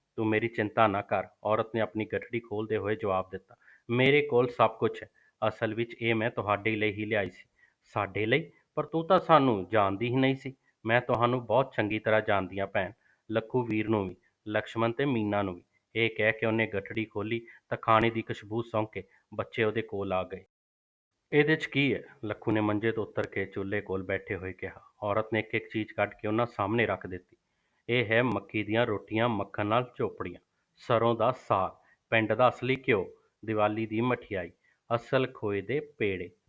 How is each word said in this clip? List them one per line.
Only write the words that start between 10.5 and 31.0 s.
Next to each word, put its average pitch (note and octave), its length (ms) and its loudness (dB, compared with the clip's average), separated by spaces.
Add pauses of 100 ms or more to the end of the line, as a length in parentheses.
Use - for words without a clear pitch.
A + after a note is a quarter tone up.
"ਮੈਂ A#2 160 4
ਤੁਹਾਨੂੰ A#2+ 460 0
ਬਹੁਤ C3 300 2
ਚੰਗੀ G#2+ 220 0
ਤਰ੍ਹਾਂ G#2+ 220 2
ਜਾਣਦੀ G2 400 -2
ਹਾਂ G2 60 -2
ਭੈਣ, F#2+ 260 -2 (380)
ਲੱਖੂ A2 320 -2
ਵੀਰ G#2+ 260 -2
ਨੂੰ G#2 200 2
ਵੀ, F2+ 80 -12 (300)
ਲਕਸ਼ਮਣ A2 460 -2
ਤੇ C#3 120 -2
ਮੀਨਾ G#2+ 380 0
ਨੂੰ F#2+ 120 -2
ਵੀ।" E2+ 80 -18 (320)
ਇਹ A2+ 220 0
ਕਹਿ A2 160 4
ਕੇ A2 140 -2
ਉਹਨੇ A2 200 2
ਗਠੜੀ G#2 380 -4
ਖੋਲ੍ਹੀ G#2+ 360 -6 (280)
ਤਾਂ A#2 140 -6
ਖਾਣੇ A2+ 280 6
ਦੀ A2+ 120 -4
ਖੁਸ਼ਬੂ A2 400 -6
ਸੁੰਘ G#2+ 300 -2
ਕੇ A#2+ 100 -10 (320)
ਬੱਚੇ G#2+ 300 -2
ਉਹਦੇ G#2+ 180 0
ਕੋਲ G2 300 -4
ਆ F#2 100 0
ਗਏ। F2+ 220 -10 (880)
"ਇਹਦੇ D3+ 240 4
'ਚ D#3+ 100 -8
ਕੀ C#3 280 2
ਹੈ?" F2+ 80 -6 (220)
ਲੱਖੂ G#2+ 280 -2
ਨੇ G#2+ 80 4
ਮੰਜੇ G#2+ 320 0
ਤੋਂ G#2 140 -4
ਉਤਰ G#2 200 -4
ਕੇ G2 200 -4
ਚੁੱਲ੍ਹੇ G2 340 -4
ਕੋਲ F#2+ 220 -6
ਬੈਠੇ F#2+ 340 -4
ਹੋਏ F#2 160 -8
ਕਿਹਾ। - 280 -12 (220)
ਔਰਤ G#2 300 0
ਨੇ A2 60 2
ਇੱਕ - 160 -4
ਇੱਕ A2 180 -4
ਚੀਜ਼ G#2+ 200 -4
ਕੱਢ G#2 220 -2
ਕੇ - 140 -6
ਉਹਨਾਂ A2+ 180 0
ਸਾਹਮਣੇ G#2+ 400 0
ਰੱਖ F#2+ 200 -4
ਦਿੱਤੀ। F#2 300 -14 (520)
"ਇਹ A#2+ 160 0
ਹੈ A2+ 180 2
ਮੱਕੀ A2 400 -2
ਦੀਆਂ A2 240 0
ਰੋਟੀਆਂ, A2 420 -2
ਮੱਖਣ G2+ 380 -4
ਨਾਲ A#2+ 300 0
ਚੋਪੜੀਆਂ, F#2 440 -6 (400)
ਸਰੋਂ A#2 340 2